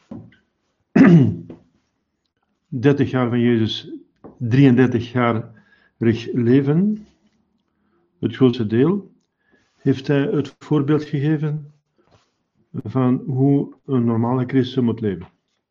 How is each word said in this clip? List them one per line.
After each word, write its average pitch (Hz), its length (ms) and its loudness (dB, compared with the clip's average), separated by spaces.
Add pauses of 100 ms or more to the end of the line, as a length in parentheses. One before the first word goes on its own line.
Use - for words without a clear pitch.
(920)
<clears throat> 170 540 4 (1200)
dertig 135 420 0
jaar 127 180 0
van 120 120 0
Jezus, 117 520 0 (460)
drieëndertig 123 760 4
jaar 117 520 -4 (680)
leven, 143 760 0 (1120)
het 110 160 -6
grootste 123 300 2
deel, 143 460 -2 (640)
heeft 135 300 -4
hij 143 160 0
het - 360 -6
voorbeeld 151 460 -2
gegeven 151 680 -6 (1000)
van 127 540 -2
hoe 139 480 0 (120)
een 127 180 0
normale 117 420 -2
christen 131 380 -2
moet 113 160 -2
leven. 92 280 -6 (420)